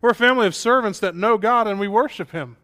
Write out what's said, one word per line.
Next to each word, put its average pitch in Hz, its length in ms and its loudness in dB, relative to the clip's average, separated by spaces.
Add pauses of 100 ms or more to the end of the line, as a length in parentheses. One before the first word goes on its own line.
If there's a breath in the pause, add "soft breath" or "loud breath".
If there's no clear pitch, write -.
We're 240 100 2
a 226 40 2
family 247 320 2
of 170 80 0
servants 233 460 0
that 180 160 -2
know 214 220 2
God 226 280 0
and 196 140 -4
we 202 80 -4
worship 214 420 -2
Him. 131 340 -10